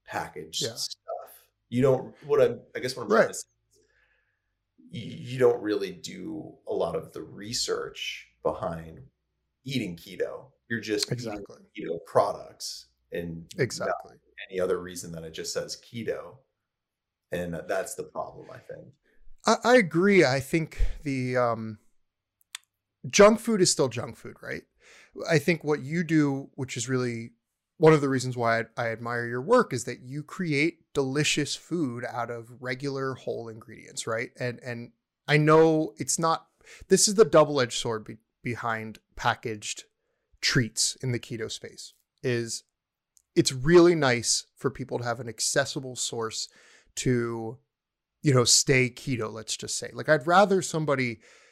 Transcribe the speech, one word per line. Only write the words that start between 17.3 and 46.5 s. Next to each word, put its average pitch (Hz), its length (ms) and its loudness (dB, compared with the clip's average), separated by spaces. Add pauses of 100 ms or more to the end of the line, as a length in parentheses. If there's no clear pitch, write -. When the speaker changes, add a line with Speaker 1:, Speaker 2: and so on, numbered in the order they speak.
Speaker 1:
And 87 220 -6 (140)
that's 95 280 -4
the 85 80 -8
problem, - 460 -12
I - 80 -18
think. - 300 -18 (580)
Speaker 2:
I, 226 180 4
I 240 120 6
agree. 185 480 6
I 135 160 2
think 160 420 -2 (220)
the, 127 340 -2
um, 113 420 0 (1300)
junk 214 300 8
food 220 220 0
is 175 100 4
still 139 180 0
junk 117 280 -10
food, 107 240 -18
right? 127 220 -12 (640)
I 165 100 4
think 170 240 0
what 147 180 0
you 160 220 -4
do, 147 520 2
which 131 220 -8
is 117 100 -6
really 123 440 -4 (460)
one 156 160 8
of 147 80 6
the 139 80 2
reasons 127 260 -2
why 113 240 0
I, 113 40 -2 (140)
I 120 120 -2
admire 117 360 -6
your 123 160 -6
work, 240 320 4
is 120 120 -2
that 123 160 -10
you 135 220 -12
create 160 680 -2
delicious 139 640 0
food 123 500 -6
out 120 240 -6
of 117 320 -14
regular 135 540 -6
whole 117 340 -8
ingredients, 110 580 -14
right? 117 320 -4
And, 123 240 -6
and 120 280 -10 (360)
I 147 100 6
know 156 600 6
it's - 220 -4
not, 165 280 0 (400)
this 190 200 6
is 208 80 -2
the 185 100 8
double-edged 143 520 4
sword 110 280 -4
be-, 113 120 -14 (260)
behind 110 560 -6 (160)
packaged 110 720 -4 (560)
treats - 560 0
in 127 140 -4
the 120 80 -4
keto 110 320 -10
space, - 420 -16 (300)
is 120 400 -4 (720)
it's 160 160 4
really 170 440 8
nice 127 500 0 (100)
for - 160 -4
people 127 260 -8
to 120 60 -8
have 120 160 -4
an 117 100 -12
accessible 131 640 -2
source - 540 -6 (460)